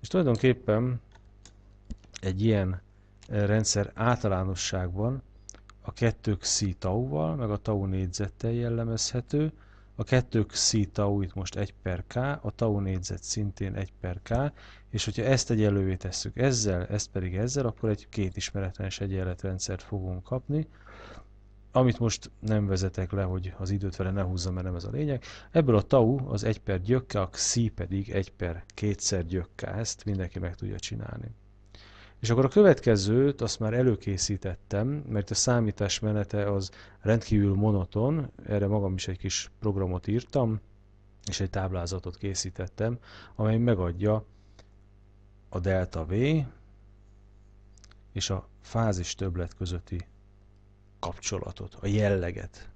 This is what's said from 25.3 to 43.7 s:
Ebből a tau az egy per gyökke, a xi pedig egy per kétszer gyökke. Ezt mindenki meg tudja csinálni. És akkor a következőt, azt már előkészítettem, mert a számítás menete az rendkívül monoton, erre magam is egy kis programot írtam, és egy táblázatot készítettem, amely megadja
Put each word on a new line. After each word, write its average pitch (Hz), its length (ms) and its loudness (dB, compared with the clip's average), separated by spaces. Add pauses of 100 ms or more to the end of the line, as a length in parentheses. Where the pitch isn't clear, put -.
Ebből 135 240 6
a 101 60 8
tau 131 480 4
az 107 140 -2
egy 110 180 0
per 92 200 0
gyökke, 117 400 0
a 92 80 -2
xi - 400 0
pedig 98 400 -4
egy 98 220 -2
per 87 320 -6 (100)
kétszer 98 520 -2
gyökke. 90 480 -6
Ezt 113 320 -6
mindenki 95 340 -4
meg 87 160 -6
tudja 98 240 -8
csinálni. - 560 -10 (840)
És 107 100 -2
akkor 117 160 6
a 127 40 4
következőt, 127 920 6
azt - 180 -4
már 110 140 0
előkészítettem, 101 1120 0
mert 131 420 -4
a 107 60 -2
számítás 107 640 2
menete 104 520 0
az 98 200 -2 (300)
rendkívül 104 540 4
monoton, 107 760 2 (140)
erre 101 220 2
magam 98 260 2
is 92 140 -4
egy 92 100 -6
kis - 420 -6
programot 95 480 -2
írtam, 113 520 0 (680)
és 95 120 -6
egy 95 100 0
táblázatot 92 680 -4
készítettem, 98 840 -4 (360)
amely 110 220 2
megadja 107 680 2 (1200)